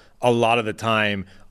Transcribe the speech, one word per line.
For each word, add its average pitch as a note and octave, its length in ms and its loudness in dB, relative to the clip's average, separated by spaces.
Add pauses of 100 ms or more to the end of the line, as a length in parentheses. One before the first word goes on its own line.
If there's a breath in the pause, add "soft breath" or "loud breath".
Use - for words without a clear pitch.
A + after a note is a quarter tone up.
(220 soft breath)
a A#2+ 100 4
lot A#2 280 2
of A2 60 -4
the G#2+ 80 -4
time. G#2 520 -2 (260 soft breath)